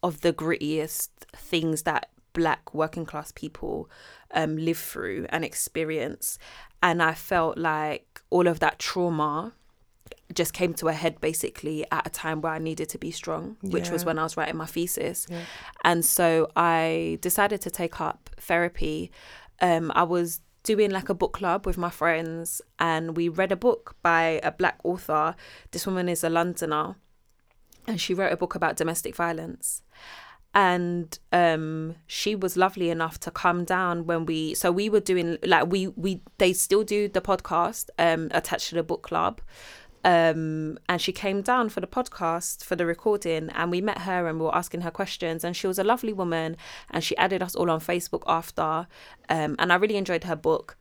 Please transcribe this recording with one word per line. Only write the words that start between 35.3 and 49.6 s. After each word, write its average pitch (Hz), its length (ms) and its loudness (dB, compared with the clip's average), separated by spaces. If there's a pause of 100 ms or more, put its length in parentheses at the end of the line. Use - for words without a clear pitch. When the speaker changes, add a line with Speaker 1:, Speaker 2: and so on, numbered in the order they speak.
Speaker 1:
like, 165 260 4
we, 190 200 0
we, 185 320 -4 (160)
they 185 160 6
still 196 300 2
do 208 260 0
the 202 120 0
podcast, 180 680 0 (100)
um, 165 320 4
attached - 380 -2
to 165 60 -6
the 165 80 2
book 165 200 -4
club. 170 380 -2 (640)
Um, 160 720 2 (120)
and 196 120 0
she 185 120 -2
came 202 280 -2
down 240 280 2
for 202 100 -6
the 190 80 -6
podcast, 175 760 -4
for - 120 -2
the 170 100 0
recording, 170 680 0
and 170 200 0
we 180 80 0
met 202 200 -2
her 180 280 -2
and 160 100 -2
we 160 80 0
were 156 100 0
asking 175 260 -2
her 170 100 -4
questions. 170 540 -4
And 175 100 -4
she - 100 -6
was 185 140 0
a 190 40 2
lovely 226 300 2
woman, 165 420 -2 (360)
and 165 120 -2
she - 140 -2
added 185 240 4
us 180 140 -6
all 170 160 2
on 160 80 2
Facebook 175 480 -4
after. 160 580 0 (440)
Um, 151 300 0
and 175 120 4